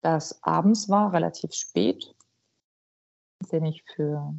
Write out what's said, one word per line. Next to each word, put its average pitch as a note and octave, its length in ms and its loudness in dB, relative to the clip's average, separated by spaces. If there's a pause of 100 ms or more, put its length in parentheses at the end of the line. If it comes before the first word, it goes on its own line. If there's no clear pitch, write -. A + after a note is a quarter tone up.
da E3 160 2
es - 260 -6
abends G3 460 2
war, G3+ 240 4
relativ E3+ 400 -2
spät, - 640 -2 (1400)
bin D#3+ 160 0
ich D#3 180 -6
für D3 540 -4